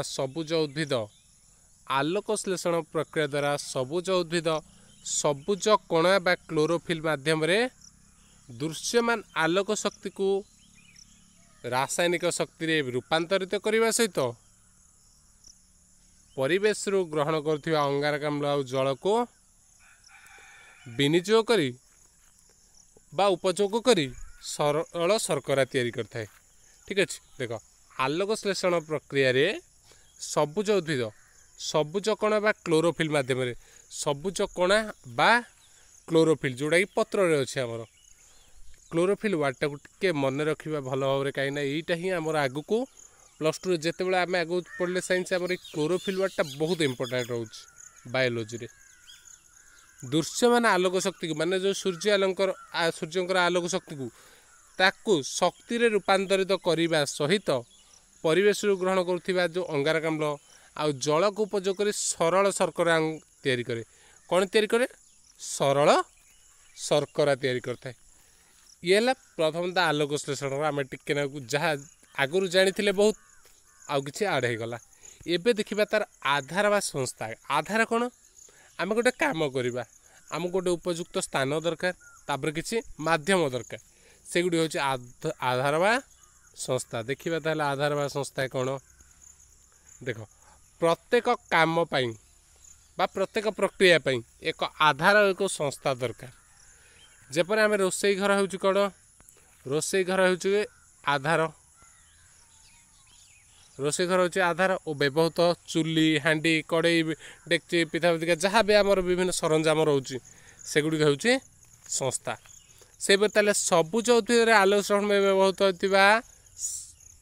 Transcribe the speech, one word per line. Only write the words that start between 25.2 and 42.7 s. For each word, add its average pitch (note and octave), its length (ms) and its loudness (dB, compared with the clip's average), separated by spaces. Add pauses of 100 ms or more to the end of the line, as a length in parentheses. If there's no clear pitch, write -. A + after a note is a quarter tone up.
ତିଆରି B2 260 -2
କରିଥାଏ। A2+ 340 -10 (640)
ଠିକ୍ G3+ 120 -4
ଅଛି, - 180 0 (180)
ଦେଖ, A#2+ 160 -6 (400)
ଆଲୋକ D#3 420 -2
ଶ୍ଳେଷଣ F#3+ 460 -2
ପ୍ରକ୍ରିୟାରେ C#3 640 0 (720)
ସବୁଜ D#3+ 520 -2
ଉଦ୍ଭିଦ D#3+ 320 0 (560)
ସବୁଜ D#3+ 540 -2
କଣା G#3+ 260 0
ବା G#3 120 2
କ୍ଲୋରୋଫିଲ୍ D#3+ 580 0
ମାଧ୍ୟମରେ, B2+ 440 0 (380)
ସବୁଜ D#3 480 -6 (140)
କଣା F#3 260 2 (280)
ବା C#3+ 240 2 (760)
କ୍ଲୋରୋଫିଲ୍, D#3 480 2
ଯେଉଁଟାକି D#3 300 2
ପତ୍ରରେ G3 560 0
ଅଛି C3 180 -4
ଆମର। A#2 220 -6 (1040)
କ୍ଲୋରୋଫିଲ୍ F#3 500 0
ୱାର୍ଡ଼ଟାକୁ C#3+ 400 -2
ଟିକେ - 360 -4
ମନେ C#3 320 0
ରଖିବା D3+ 360 -4
ଭଲ C3+ 220 -4
ଭାବରେ, C#3 300 0
କାହିଁକିନା C#3 300 -4
ଏଇଟା D3 340 -4
ହିଁ F3 160 -4
ଆମର D#3+ 260 -2
ଆଗକୁ D3 400 -2 (580)